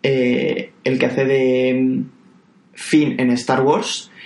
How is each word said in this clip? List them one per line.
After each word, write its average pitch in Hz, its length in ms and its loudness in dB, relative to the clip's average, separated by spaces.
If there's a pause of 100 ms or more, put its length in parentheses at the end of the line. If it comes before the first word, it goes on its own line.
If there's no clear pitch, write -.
eh, 127 680 0 (120)
el 131 140 0
que 147 80 2
hace 139 180 0
de 131 800 2 (720)
Finn 151 440 0
en 127 140 2
Star 131 300 0
Wars. - 480 -2 (160)